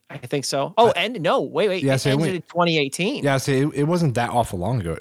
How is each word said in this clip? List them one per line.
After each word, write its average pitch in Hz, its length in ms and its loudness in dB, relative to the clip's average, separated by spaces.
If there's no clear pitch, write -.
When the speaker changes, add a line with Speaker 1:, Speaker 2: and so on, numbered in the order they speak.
Speaker 1:
I - 80 -14
think 135 280 -6
so. 143 320 -4
Oh, 226 120 8
Speaker 2:
I 175 160 0
Speaker 1:
and 233 160 -6
no, 208 200 2
wait, 151 280 0
wait. 180 140 -2
Speaker 2:
Yeah, 135 120 2
Speaker 1:
It 127 40 0
Speaker 2:
so 143 100 0
it 135 40 2
Speaker 1:
ended 147 120 0
Speaker 2:
went 190 100 -2
Speaker 1:
in 165 80 -6
twenty 170 340 0
eighteen. 151 460 -2
Speaker 2:
Yeah, 139 140 2
so 135 140 -2
it, 135 220 2
it 143 120 0
wasn't 165 300 2
that 120 140 0
awful 113 300 0
long 110 200 -2
ago. 82 220 -4